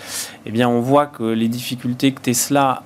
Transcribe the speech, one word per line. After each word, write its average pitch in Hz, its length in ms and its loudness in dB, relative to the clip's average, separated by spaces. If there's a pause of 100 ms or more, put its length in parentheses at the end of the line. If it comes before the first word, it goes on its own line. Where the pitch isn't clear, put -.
(460)
Eh 110 60 -8
bien, 120 160 2
on 120 140 2
voit 139 240 4
que 139 180 -8
les 113 240 0
difficultés 123 640 -2
que 131 80 -6
Tesla 135 680 0